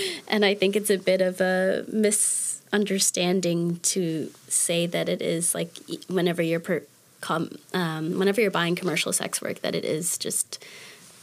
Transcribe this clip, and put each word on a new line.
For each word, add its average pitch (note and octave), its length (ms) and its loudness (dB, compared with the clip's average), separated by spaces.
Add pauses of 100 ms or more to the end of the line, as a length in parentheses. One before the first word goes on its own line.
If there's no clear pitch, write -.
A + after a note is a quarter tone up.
(120)
<laughs> - 160 -12
And G#3 160 2
I G3+ 120 6
think G3 200 2
it's G#3 140 0
a G3 80 4
bit F#3 240 2
of F#3 200 0
a F#3 500 2
misunderstanding F#3 1900 0
to D#3+ 520 -2 (160)
say E3+ 400 0
that E3+ 220 -2
it F3 120 0
is, E3+ 340 0
like, E3+ 140 -2 (200)
e-, E3 180 -6
whenever F3 340 2
you're E3 180 2
per-, E3 240 -2 (380)
com-, - 360 -4 (160)
um, E3 460 -2
whenever G3 220 4
you're G3+ 100 2
buying E3+ 240 0
commercial E3+ 380 -2
sex - 280 -2
work, - 200 -6
that - 140 -2
it - 100 -2
is D#3+ 320 -2
just - 460 -6 (600)